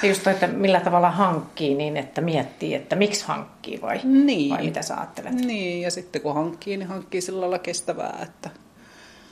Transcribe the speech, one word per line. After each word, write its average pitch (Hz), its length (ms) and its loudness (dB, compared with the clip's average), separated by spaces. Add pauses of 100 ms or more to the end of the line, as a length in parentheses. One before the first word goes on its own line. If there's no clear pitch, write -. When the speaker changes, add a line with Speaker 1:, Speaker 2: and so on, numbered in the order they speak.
Speaker 1:
Ja 202 60 6
just 196 140 2
toi, 196 100 4
että 190 140 2
millä 190 340 4
tavalla 175 300 6
hankkii, 170 640 2
niin 151 220 -2
että - 240 -6
miettii, 156 540 -2
että 135 220 -2
miksi 208 300 2
hankkii - 560 -8
vai, - 220 -2
Speaker 2:
Niin. 262 500 6
Speaker 1:
vai - 100 -2
mitä 160 180 -4
sä - 140 -6
ajattelet? - 380 -8
Speaker 2:
Niin, 202 480 -2
ja 175 80 -4
sitten 175 320 -8
kun 147 120 -2
hankkii, 170 420 -4
niin 190 120 -8
hankkii 185 320 -6
sillä 190 200 -6
lailla 180 180 -2
kestävää, - 640 -6
että - 280 -14 (800)